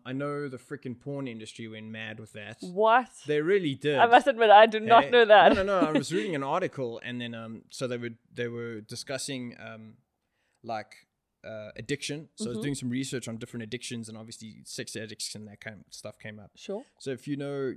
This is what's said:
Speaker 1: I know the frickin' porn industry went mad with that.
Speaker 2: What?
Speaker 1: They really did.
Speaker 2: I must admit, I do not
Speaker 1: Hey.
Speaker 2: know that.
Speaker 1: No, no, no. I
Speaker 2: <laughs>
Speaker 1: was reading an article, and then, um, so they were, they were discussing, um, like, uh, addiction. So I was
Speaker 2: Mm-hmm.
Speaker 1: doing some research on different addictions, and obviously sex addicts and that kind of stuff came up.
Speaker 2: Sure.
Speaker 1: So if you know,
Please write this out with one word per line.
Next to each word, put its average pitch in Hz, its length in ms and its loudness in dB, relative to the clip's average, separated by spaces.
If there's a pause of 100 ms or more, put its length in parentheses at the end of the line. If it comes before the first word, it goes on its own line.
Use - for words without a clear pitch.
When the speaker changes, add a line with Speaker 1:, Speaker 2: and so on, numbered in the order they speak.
Speaker 1:
I 127 60 -10
know 143 380 -6
the 131 80 -12
frickin' 127 420 -12
porn 139 300 -8
industry 113 400 -14
went 110 180 -14
mad 110 320 -12
with 110 140 -20
that. 107 260 -14
Speaker 2:
What? 220 500 2 (160)
Speaker 1:
They 147 160 0
really 170 340 0
did. 143 240 -2
Speaker 2:
I 233 80 8
must 247 200 8
admit, 226 220 4
I 208 160 12
do 220 160 0
not 226 240 6
Speaker 1:
Hey. 277 60 -8
Speaker 2:
know 240 140 6
that. 202 300 10
Speaker 1:
No, 196 80 0
no, 196 180 2
no. - 60 4
I 156 40 -2
Speaker 2:
<laughs> 208 60 2
Speaker 1:
was - 140 -2
reading 190 240 -2
an 139 80 -4
article, 135 640 -4
and 123 160 -8
then, 117 140 -10
um, 113 340 -14
so - 180 -8
they 120 100 -6
were, 120 120 -8 (240)
they 120 160 -6
were 117 320 -10
discussing, 123 760 -10
um, 110 380 -18 (680)
like, 113 440 -12 (360)
uh, 107 320 -14
addiction. 143 600 -8
So - 100 -10
I - 40 -8
was 123 80 -8
Speaker 2:
Mm-hmm. 214 60 -8
Speaker 1:
doing 143 120 -4
some 127 140 -8
research 131 380 -6
on 113 100 -10
different 117 260 -12
addictions, 113 460 -10
and 110 80 -16
obviously 110 480 -18
sex - 300 -12
addicts 110 400 -10
and 107 120 -16
that 104 140 -20
kind 107 260 -16
of - 60 -20
stuff - 260 -18
came 107 200 -16
up. 98 160 -20
Speaker 2:
Sure. 202 280 -10 (160)
Speaker 1:
So 139 120 -10
if 123 160 -10
you 147 100 -4
know, 139 400 -6